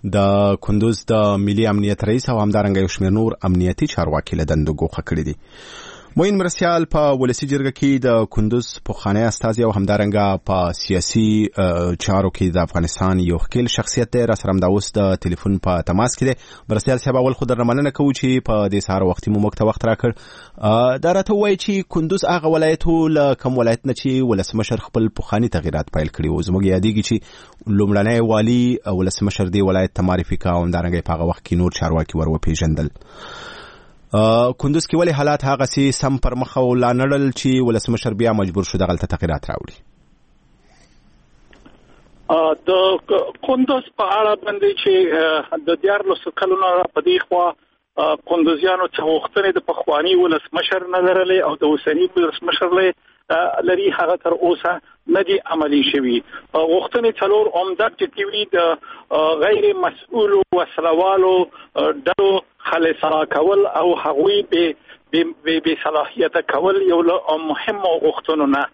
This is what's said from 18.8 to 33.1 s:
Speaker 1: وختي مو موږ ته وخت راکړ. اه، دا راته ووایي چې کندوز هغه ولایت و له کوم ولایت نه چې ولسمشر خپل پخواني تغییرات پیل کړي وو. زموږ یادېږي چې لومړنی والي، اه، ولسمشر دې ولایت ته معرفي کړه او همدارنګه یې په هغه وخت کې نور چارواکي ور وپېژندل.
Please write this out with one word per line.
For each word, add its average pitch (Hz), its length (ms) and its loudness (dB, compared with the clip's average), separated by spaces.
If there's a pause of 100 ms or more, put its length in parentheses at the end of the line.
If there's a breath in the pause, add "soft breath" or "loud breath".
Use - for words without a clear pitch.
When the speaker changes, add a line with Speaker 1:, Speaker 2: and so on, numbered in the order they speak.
Speaker 1:
وختي 92 280 -2
مو 104 80 2
موږ 104 180 0
ته 110 80 0
وخت 110 200 -2
راکړ. 113 260 0 (460 loud breath)
اه، 117 400 2
دا - 160 0
راته 196 200 0
ووایي 202 240 2
چې 196 320 -4
کندوز 165 360 -2
هغه 165 220 0
ولایت 160 400 2
و 160 200 2
له 147 260 2
کوم 131 240 -2
ولایت 117 280 0
نه 131 80 -2
چې - 160 -4 (120)
ولسمشر 110 540 0
خپل 113 320 -2
پخواني 113 420 -2
تغییرات 78 440 -4
پیل 78 140 -2
کړي 78 220 -4
وو. 78 120 -2
زموږ 92 220 0 (100)
یادېږي 104 340 0
چې 117 80 0 (520 loud breath)
لومړنی 104 540 2
والي، 117 680 2
اه، 101 60 -2
ولسمشر 92 520 -2
دې 98 160 0
ولایت 95 320 2
ته 92 100 -2
معرفي 92 320 0
کړه 92 160 -2
او 87 140 0
همدارنګه 87 320 -2
یې 82 100 -6
په 82 60 -2
هغه 82 100 -2
وخت 85 220 -4
کې - 80 -4
نور 87 180 2
چارواکي 80 460 -2
ور 78 100 0
وپېژندل. 78 640 -2 (1200 loud breath)